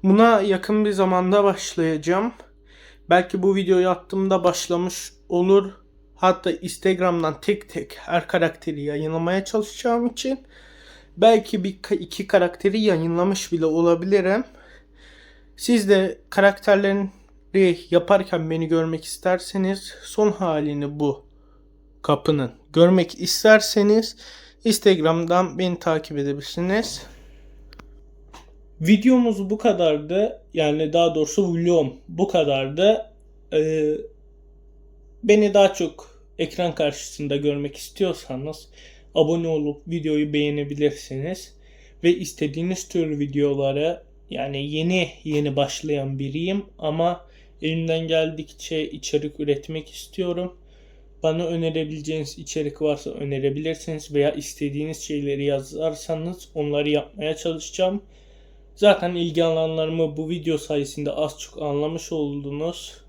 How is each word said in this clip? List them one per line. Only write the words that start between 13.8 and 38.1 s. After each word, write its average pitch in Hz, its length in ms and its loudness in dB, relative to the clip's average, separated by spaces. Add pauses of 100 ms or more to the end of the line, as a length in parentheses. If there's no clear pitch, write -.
Siz 220 320 0
de 190 300 4 (120)
karakterleri 196 1500 2 (120)
yaparken 175 600 2
beni 160 180 -2
görmek 160 360 0
isterseniz, 190 1000 -4
son 214 300 0
halini 147 680 -4
bu 139 260 -2 (760)
kapının 143 500 0 (200)
görmek 175 480 4
isterseniz 214 960 4 (480)
Instagram'dan 170 920 2
beni 180 200 -2
takip 156 400 -2
edebilirsiniz. 170 880 -4 (1700)
Videomuz 208 680 4
bu 208 80 -2
kadardı. 175 840 0 (120)
Yani 156 380 0
daha 170 220 4
doğrusu 170 400 0
vlogum 170 400 2 (140)
bu 175 200 -2
kadardı. 147 840 2 (400)
Ee, 156 420 0 (1300)
beni 208 300 4
daha 196 200 6
çok - 480 -8 (160)
ekran 170 360 -4
karşısında 143 600 -4
görmek 143 400 -2
istiyorsanız 156 920 -6 (460)